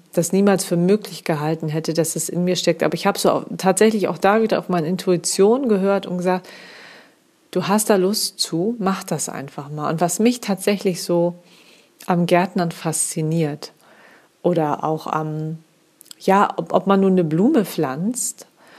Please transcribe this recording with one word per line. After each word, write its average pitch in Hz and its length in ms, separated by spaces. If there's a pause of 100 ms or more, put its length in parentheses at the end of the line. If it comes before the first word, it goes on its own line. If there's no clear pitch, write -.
(140)
das 170 180
niemals 196 340
für 175 120
möglich 185 460
gehalten 160 460
hätte, 160 240
dass 160 220
es - 140
in 175 140
mir 180 120
steckt. 170 280
Aber 156 100
ich - 140
habe - 100
so - 140
au-, - 140 (120)
tatsächlich 196 500
auch 160 120
da 208 240
wieder 196 160
auf 170 100
meine 175 180
Intuition 190 800
gehört 196 380
und 180 120
gesagt, 180 300 (1000)
du 175 180
hast 214 220
da 214 60
Lust 196 440
zu, 185 380
mach 190 260
das - 260
einfach 143 400
mal. 147 200
Und 160 120
was 175 180
mich 240 220
tatsächlich 190 600
so 175 320 (720)
am 175 220
Gärtnern 175 440
fasziniert 156 1000 (720)
oder 160 400
auch 160 240
am, 156 500 (600)
ja, 196 380
ob, 170 160
ob 180 120
man 196 160
nun 190 120
eine 185 100
Blume 190 420
pflanzt, 165 800 (340)